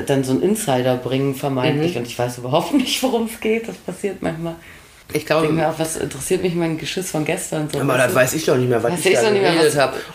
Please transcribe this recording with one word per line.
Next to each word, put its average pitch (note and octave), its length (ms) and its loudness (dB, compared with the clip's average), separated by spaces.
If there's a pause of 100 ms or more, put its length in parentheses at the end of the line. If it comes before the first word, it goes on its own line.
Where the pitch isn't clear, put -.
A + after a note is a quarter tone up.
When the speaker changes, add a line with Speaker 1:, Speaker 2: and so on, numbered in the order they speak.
Speaker 1:
dann C3+ 180 2
so B2+ 80 0
einen C3 100 2
Insider C3 540 2
bringen C3+ 380 -2
vermeintlich C3+ 600 0
Speaker 2:
Mhm. - 80 -4
Speaker 1:
und A#2+ 60 -8
ich - 100 -12
weiß B2 200 -2
überhaupt B2+ 340 0
<laughs> - 20 2
nicht, - 280 0
worum A#3 300 0
es - 80 -14
geht. A3 280 -2
Das F#3 80 -10
passiert F#3+ 440 -8
manchmal. E3 340 -4 (580)
Speaker 2:
Ich D3+ 140 -2
glaube D#3 200 2
Speaker 1:
Denk D#3+ 120 2
mir D#3 100 2
auch, D#3 100 -4
was D#3+ 180 -2
interessiert D3 460 -2
mich F3 120 0
mein E3 240 0
Geschiss F#3 320 -6
von D3+ 140 0
gestern? D#3 480 -2
So, C#3+ 80 -2
Speaker 2:
Aber C3+ 140 2
Speaker 1:
weißt B2+ 100 2
Speaker 2:
das B2 80 2
Speaker 1:
du? - 40 0
Speaker 2:
weiß B2+ 180 2
ich D#3 100 -2
doch D#3 120 4
nicht B2+ 120 2
mehr, A#2 140 2
was A#2+ 100 2
Speaker 1:
Weiß F3 80 -2
Speaker 2:
ich D3 60 2
Speaker 1:
ich F#3+ 80 6
Speaker 2:
da - 80 4
Speaker 1:
doch A3 100 4
nicht G3+ 100 2
mehr, F3+ 100 4
Speaker 2:
geredet D#3+ 220 4
Speaker 1:
was D3 80 2
Speaker 2:
hab. - 140 0 (180)